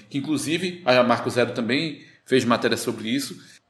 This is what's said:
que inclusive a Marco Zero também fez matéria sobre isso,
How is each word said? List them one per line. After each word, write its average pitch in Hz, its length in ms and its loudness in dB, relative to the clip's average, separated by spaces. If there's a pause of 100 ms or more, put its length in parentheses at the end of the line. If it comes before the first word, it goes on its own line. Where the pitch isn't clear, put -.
que 143 100 -6
inclusive 156 640 -4
a 127 160 6
Marco 117 280 2
Zero 120 220 0
também 139 560 -4 (180)
fez 127 200 2
matéria 113 320 2
sobre 107 320 -6
isso, 135 260 -4 (340)